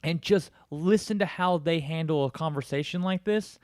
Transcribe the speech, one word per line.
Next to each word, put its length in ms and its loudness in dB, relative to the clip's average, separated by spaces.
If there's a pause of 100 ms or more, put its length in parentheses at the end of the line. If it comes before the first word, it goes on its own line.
And 200 -2
just 300 2 (200)
listen 480 2
to 60 2
how 320 0
they 220 0
handle 460 0
a 60 -2
conversation 680 -4
like 240 -2
this. 380 -2